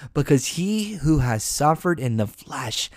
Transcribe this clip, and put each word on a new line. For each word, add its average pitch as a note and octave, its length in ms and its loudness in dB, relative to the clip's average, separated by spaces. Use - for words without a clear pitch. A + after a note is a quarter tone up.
because C#3 340 4
he G#3 480 -2
who D#3 240 2
has A#2+ 240 0
suffered D3+ 560 0
in A#2+ 180 0
the G#2+ 100 2
flesh - 680 -8